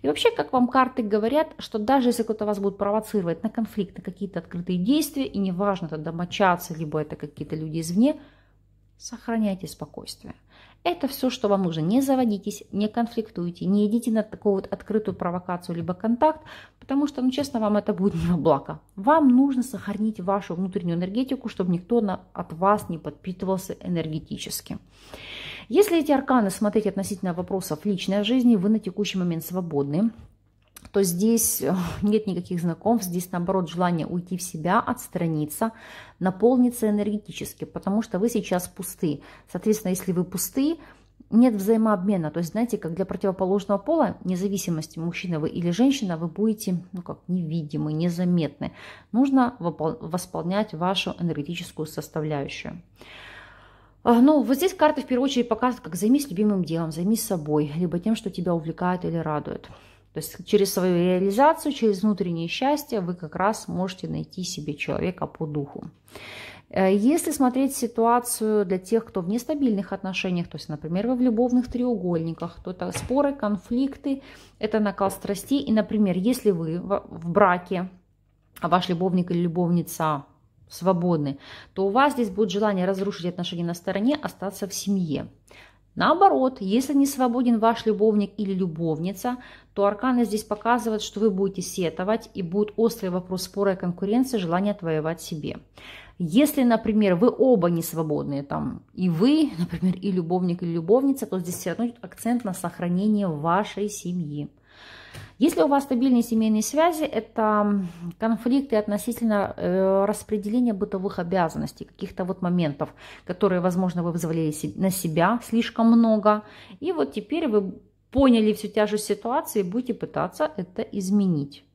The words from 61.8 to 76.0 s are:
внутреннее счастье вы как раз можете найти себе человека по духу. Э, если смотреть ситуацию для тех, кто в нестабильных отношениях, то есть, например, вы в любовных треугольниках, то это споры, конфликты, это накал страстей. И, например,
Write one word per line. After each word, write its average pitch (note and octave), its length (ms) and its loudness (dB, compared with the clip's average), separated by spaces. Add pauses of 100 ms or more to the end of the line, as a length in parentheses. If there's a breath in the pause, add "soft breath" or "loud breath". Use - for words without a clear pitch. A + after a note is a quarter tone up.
внутреннее F3 460 0
счастье C#4 520 -2
вы F3+ 120 -4
как E3 240 -10
раз G3+ 320 0
можете F3+ 400 -6
найти D#3 360 -6
себе D3+ 280 -8
человека - 540 -4
по - 180 -8
духу. D3 460 -8 (800 loud breath)
Э, F#3+ 200 2
если C4+ 420 2
смотреть C4+ 440 2
ситуацию A3+ 880 2
для F#3 140 -2
тех, A3 260 0
кто - 160 -6
в E3+ 80 -6
нестабильных A#3+ 640 0
отношениях, F#3 560 -4
то - 80 -14
есть, - 140 -12
например, E3 380 -2
вы B3+ 80 0
в A#3+ 40 -4
любовных B3 500 2
треугольниках, F3 920 -2
то F#3 60 -8
это F3+ 220 -6
споры, C#4 420 0
конфликты, C4+ 880 -2 (360 loud breath)
это G#3+ 220 0
накал G3 300 0
страстей. G3+ 500 -2
И, C#4 100 -6
например, G#3+ 460 2